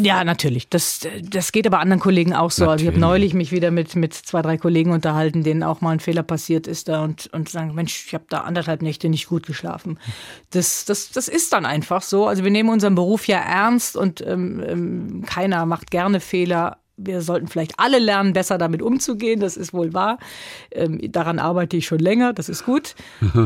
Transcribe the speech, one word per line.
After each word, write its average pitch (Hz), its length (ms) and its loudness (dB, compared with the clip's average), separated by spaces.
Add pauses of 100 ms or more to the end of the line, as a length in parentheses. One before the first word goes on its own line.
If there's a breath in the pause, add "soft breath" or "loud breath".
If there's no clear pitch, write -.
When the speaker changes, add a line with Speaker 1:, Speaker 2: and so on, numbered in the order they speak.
Speaker 1:
Ja, 190 200 4
natürlich. 151 460 0
Das, - 320 0 (220)
das 185 280 -4
geht 214 160 2
aber 185 120 4
anderen 180 200 4
Kollegen 180 360 4
auch 165 160 2
so. 170 180 4
Also 156 140 2
ich 170 60 2
hab 165 80 2
Speaker 2:
Natürlich. 165 40 6
Speaker 1:
neulich 180 340 4
mich 170 180 0
wieder 175 180 2
mit, 170 260 0
mit 160 160 0
zwei, - 300 -4
drei 156 160 0
Kollegen 170 320 2
unterhalten, 160 540 2
denen 156 180 0
auch 160 180 -2
mal 165 120 0
ein 160 80 0
Fehler 170 220 -2
passiert 160 440 -2
ist 165 240 -8
da 156 120 0
und, 156 300 -6
und 156 160 -6
sagen, 160 260 -6
„Mensch, 165 320 -6
ich - 80 -10
hab 165 140 -10
da 156 140 -4
anderthalb 165 400 -4
Nächte 160 260 -2
nicht 160 200 -2
gut 170 180 -2
geschlafen.“ 170 520 -8 (520 loud breath)
Das, - 340 -2
das, 202 260 -4
das 254 160 -4
ist - 280 -2
dann 185 100 2
einfach 156 380 -2
so. 202 240 0
Also 196 180 0
wir 196 60 2
nehmen 214 180 4
unseren 208 280 4
Beruf 185 300 2
ja 196 120 4
ernst 214 580 0
und, 185 300 -2
ähm, 180 400 -4
ähm, 175 580 -6
keiner 180 400 0
macht 165 260 -4
gerne 185 300 2
Fehler. 175 560 -2 (200)
Wir 185 260 -6
sollten 170 260 -2
vielleicht 165 320 -4
alle 254 180 6
lernen, 196 360 4
besser 185 220 0
damit 170 240 0
umzugehen. 226 600 0
Das 190 160 -2
ist 175 180 -8
wohl 165 200 -2
wahr. 202 220 0 (540 loud breath)
Ähm, 160 300 -2 (100)
daran 165 300 0
arbeite 175 360 0
ich 160 100 -2
schon 160 120 0
länger. 226 340 4
Das 175 160 -8
ist - 160 -8
gut. 285 300 -2 (260 loud breath)
Speaker 2:
<laughs> 95 140 2 (120)